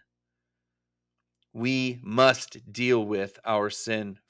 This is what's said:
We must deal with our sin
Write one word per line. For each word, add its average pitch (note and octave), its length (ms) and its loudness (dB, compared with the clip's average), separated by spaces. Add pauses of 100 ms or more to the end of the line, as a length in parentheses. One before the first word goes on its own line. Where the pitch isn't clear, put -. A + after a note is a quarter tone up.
(1500)
We B2+ 480 -2
must A#2 680 2
deal A#2+ 320 2
with G2 420 -4
our G#2 240 0
sin G#2 480 -6 (120)